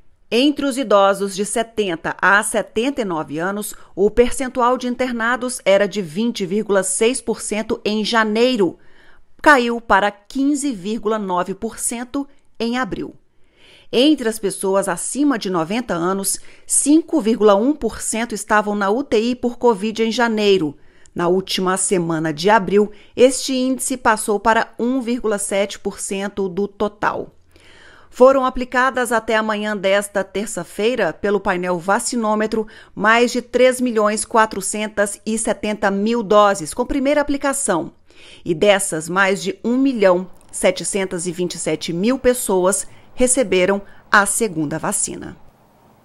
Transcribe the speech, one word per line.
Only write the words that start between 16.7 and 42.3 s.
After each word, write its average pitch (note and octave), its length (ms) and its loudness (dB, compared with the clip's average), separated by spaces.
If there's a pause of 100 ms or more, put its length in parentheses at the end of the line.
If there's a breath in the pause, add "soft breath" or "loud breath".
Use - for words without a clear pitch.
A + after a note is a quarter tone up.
vírgula G#3 360 4
um B3 200 2
por - 260 -6
cento A3+ 320 -6
estavam G#3 400 0
na G#3 160 0
U A#3+ 140 0
T B3 160 0
I A#3+ 160 0
por A#3+ 220 -4
covid A3 440 0
em A3+ 100 0
janeiro. G#3 680 2 (360 soft breath)
Na F3 140 -2
última F#3 480 0
semana E3 560 0
de D#3 180 -2
abril, G3+ 400 2 (280 loud breath)
este C4+ 360 4
índice B3+ 440 -2
passou A3 420 0
para A3 300 2 (100)
um B3+ 220 -2
vírgula A3 360 -2
sete G3+ 400 -4
por G3+ 220 -8
cento G3 480 -6
do F#3+ 220 -4
total. - 680 -6 (720 soft breath)
Foram C4 360 4
aplicadas B3 680 -2
até A3+ 240 0
amanhã G#3+ 400 -2
desta G3 480 0
terça-feira, G3+ 880 -4
pelo G3+ 300 -2
painel F3+ 360 -2
vacinômetro, G#3+ 880 -2 (300 loud breath)
mais A3+ 340 4
de B3 120 -4
três B3 400 2
milhões G#3+ 420 0
quatrocentas G#3+ 1040 -2
e A3 120 -2
setenta G#3 540 -2
mil A3 320 0
doses G3 500 4
com - 120 -4
primeira C#4+ 340 0
aplicação. C#4 720 -2 (540 loud breath)
E E3+ 100 -2
dessas, E3+ 540 2
mais F#3+ 340 0
de F#3+ 220 -6
um A#3+ 120 0
milhão G3 520 2 (200)
setecentos F#3 800 -2
e F3+ 60 -4
vinte F3 220 -4
e E3+ 40 -12
sete D#3+ 320 -4
mil G#3 260 0
pessoas G3 720 0 (260 soft breath)